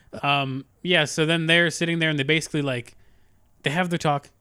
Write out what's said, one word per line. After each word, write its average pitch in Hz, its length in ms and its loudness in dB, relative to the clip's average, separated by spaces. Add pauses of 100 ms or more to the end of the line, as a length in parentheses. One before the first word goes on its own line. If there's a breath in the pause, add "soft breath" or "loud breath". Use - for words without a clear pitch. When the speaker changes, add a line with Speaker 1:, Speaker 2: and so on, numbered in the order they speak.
(120 soft breath)
Speaker 1:
fun. - 180 -4 (120)
Speaker 2:
Um, 135 220 -8 (200)
yeah, 175 200 4
so 151 220 0
then 165 200 0
they're 170 240 4
sitting 170 280 -2
there 160 120 0
and 151 80 0
they 143 40 0
basically, 151 400 -2
like, 127 320 -6 (680)
they - 60 0
have 175 200 -2
their 170 80 -2
talk. 147 320 -2 (100)